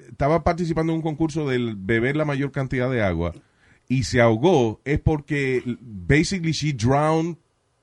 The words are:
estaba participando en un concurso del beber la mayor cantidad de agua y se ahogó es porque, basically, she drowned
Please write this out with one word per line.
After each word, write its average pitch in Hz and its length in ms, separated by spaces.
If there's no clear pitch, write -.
estaba 147 340
participando 165 500
en 165 40
un 156 60
concurso 156 440
del 120 280
beber 113 400
la 151 100
mayor 139 260
cantidad 131 380
de 123 140
agua 85 300
y 127 160
se 123 180
ahogó 117 600
es 104 160
porque, 139 640
basically, 147 760
she 151 200
drowned 151 640